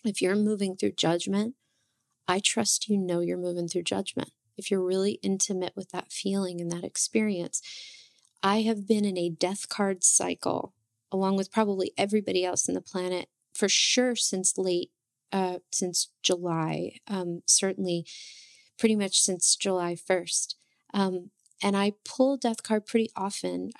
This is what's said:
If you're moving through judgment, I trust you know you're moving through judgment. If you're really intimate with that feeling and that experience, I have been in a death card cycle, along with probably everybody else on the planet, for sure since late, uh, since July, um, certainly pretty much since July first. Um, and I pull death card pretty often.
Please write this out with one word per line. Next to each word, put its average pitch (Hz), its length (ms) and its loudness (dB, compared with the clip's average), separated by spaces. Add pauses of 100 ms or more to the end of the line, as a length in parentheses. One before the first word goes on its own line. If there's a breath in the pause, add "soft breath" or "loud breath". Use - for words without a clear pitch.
If 202 180 -2
you're 185 140 2
moving 208 400 0
through 202 180 -2
judgment, 196 640 0 (720)
I 180 120 2
trust - 500 0
you 202 80 4
know 175 240 0
you're 175 160 -2
moving 175 300 -2
through 175 160 -4
judgment. - 480 -4 (260)
If 202 140 -10
you're 190 120 2
really 190 400 0
intimate 190 520 0
with 190 160 -10
that - 200 -8
feeling 196 480 -2
and 170 120 -4
that 175 120 -6
experience, 202 800 -2 (840 loud breath)
I 202 180 4
have 208 260 0
been 208 180 4
in 190 120 0
a 175 120 0
death 180 400 -2
card 196 340 0
cycle, - 720 2 (380)
along 190 260 2
with 190 140 -2
probably 202 460 0
everybody 202 460 2
else 180 240 0
on 180 80 0
the 180 60 -2
planet, 180 460 -4 (260)
for 196 160 2
sure 247 460 4
since - 420 0
late, 185 340 0 (400)
uh, 185 280 0 (120)
since - 380 -2 (120)
July, 165 760 0 (100)
um, 175 380 -4
certainly 185 600 0 (720 loud breath)
pretty 220 180 2
much 202 240 0
since - 360 2
July 175 400 0
first. - 600 -2 (380)
Um, 185 380 0 (300)
and 202 140 2
I 202 180 2 (120)
pull 262 320 2
death 233 240 -2
card 214 240 0
pretty 226 300 2
often. 185 640 -6